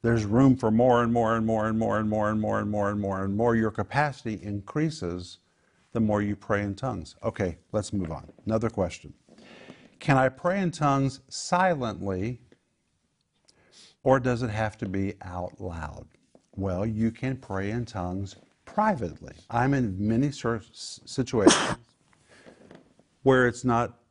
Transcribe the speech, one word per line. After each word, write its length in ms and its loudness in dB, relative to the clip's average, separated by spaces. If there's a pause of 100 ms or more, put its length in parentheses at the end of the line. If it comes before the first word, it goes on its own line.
There's 220 2
room 280 6
for 160 0
more 320 6
and 80 0
more 240 2
and 120 0
more 200 0
and 120 -2
more 200 0
and 120 -2
more 180 0
and 100 0
more 220 -2
and 100 -4
more 200 0
and 100 -4
more 240 -2
and 100 -2
more. 220 2
Your 140 2
capacity 720 -4
increases 960 -6 (540)
the 80 -2
more 200 2
you 160 -2
pray 240 -2
in 140 -4
tongues. 480 -8
Okay, 340 -2 (160)
let's 180 -4
move 220 -4
on. 180 -12 (140)
Another 240 0
question. 460 -6 (840)
Can 180 4
I 100 6
pray 320 -2
in 120 0
tongues 480 0 (100)
silently, 1080 -2 (1600)
or 180 6
does 220 0
it 80 -4
have 260 -4
to 100 -8
be 360 -4
out 360 -10
loud? 460 -10 (500)
Well, 300 -2
you 260 0
can 280 -6
pray 320 -6
in 160 -4
tongues 500 -6 (300)
privately. 680 -2 (160)
I'm 240 2
in 260 0
many 340 2
cir-, 240 -4
s-, 500 -14
situations 720 4 (680)
<coughs> 760 -20
where 260 6
it's 160 -6
not 360 0 (100)